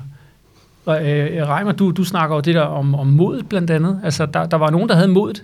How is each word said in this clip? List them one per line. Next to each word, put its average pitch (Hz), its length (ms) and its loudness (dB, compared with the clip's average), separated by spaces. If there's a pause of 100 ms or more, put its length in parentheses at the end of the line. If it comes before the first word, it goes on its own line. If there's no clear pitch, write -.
(840)
og, 156 240 -2
øh, 147 400 -2
Reimer, 190 220 0
du, 190 200 0
du 180 120 -2
snakker 165 320 -2
jo 147 60 0
det 170 140 2
der 165 60 2
om, 143 340 0
om 139 120 -2
modet 190 420 2
blandt 175 220 -2
andet. 170 320 0
Altså, 160 220 -2
der, 160 200 -2
der 165 120 -4
var 151 120 2
nogen, 185 200 2
der 202 60 4
havde 170 120 4
modet 185 360 0